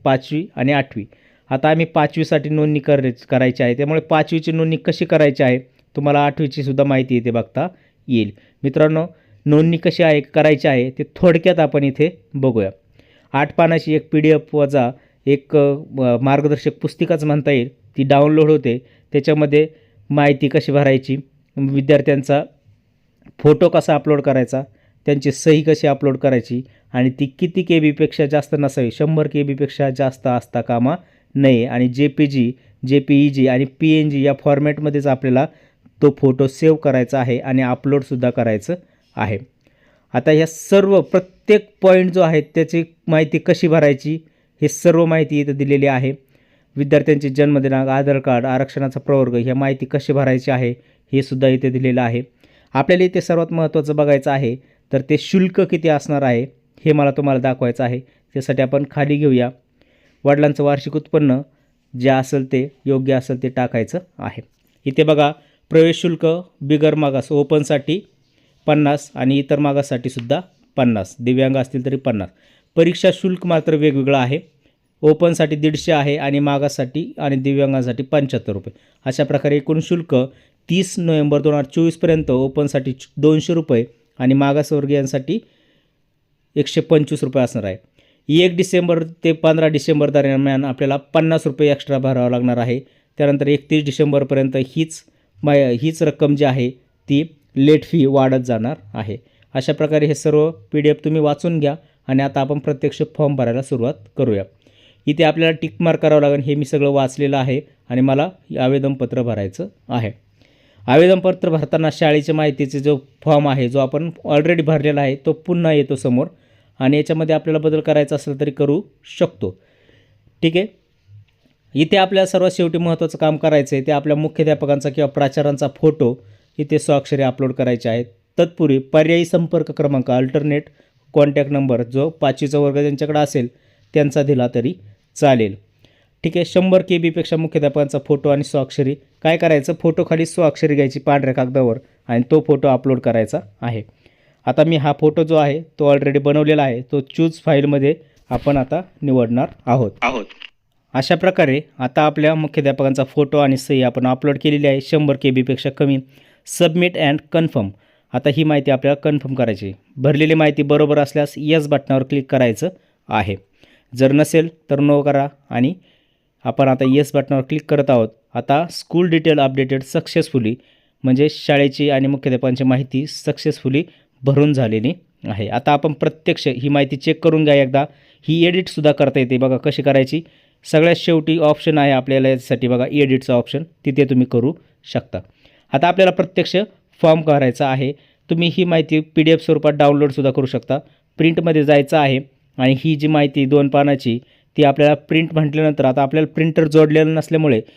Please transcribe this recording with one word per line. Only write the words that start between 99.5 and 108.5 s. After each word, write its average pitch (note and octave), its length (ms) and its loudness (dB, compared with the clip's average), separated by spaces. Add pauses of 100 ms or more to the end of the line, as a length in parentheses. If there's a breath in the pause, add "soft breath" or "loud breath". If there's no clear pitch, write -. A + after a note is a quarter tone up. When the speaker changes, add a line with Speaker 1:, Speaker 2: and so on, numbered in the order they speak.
Speaker 1:
अशा C#3 200 -2
प्रकारे D3+ 320 0
हे D3 100 0
सर्व D3+ 360 2
पीडीएफ D3+ 440 -2 (100)
तुम्ही D#3 160 0
वाचून D3+ 380 -2
घ्या C#3+ 160 -2 (320 soft breath)
आणि C3+ 160 0
आता C#3 180 -2
आपण D3 180 -4
प्रत्यक्ष C#3+ 420 -4 (160)
फॉर्म D3 180 0
भरायला B2 260 -2
सुरुवात C3 320 -4 (240)
करूया. A2 260 0 (640 soft breath)
इथे D3 180 0
आपल्याला D#3+ 380 2
टिक D#3+ 180 -8
मार्क D#3+ 200 0
करावं D3+ 220 4
लागेल, C#3+ 180 2
हे C#3+ 160 -4
मी D3 100 -4
सगळं C#3+ 240 0
वाचलेलं C#3 480 -2
आहे C3 240 -2 (280 soft breath)
आणि B2 120 -2
मला C3+ 280 2 (300)